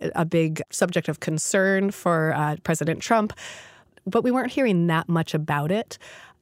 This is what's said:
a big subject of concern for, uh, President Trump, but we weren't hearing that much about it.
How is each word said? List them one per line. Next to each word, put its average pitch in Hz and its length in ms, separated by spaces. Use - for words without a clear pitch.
a 160 240
big 160 360
subject 180 360
of 151 140
concern 190 680
for, 160 440
uh, 151 280
President 160 380
Trump, 220 300
but 226 200
we 247 60
weren't 254 200
hearing 196 360
that 165 200
much 165 260
about 151 380
it. 214 260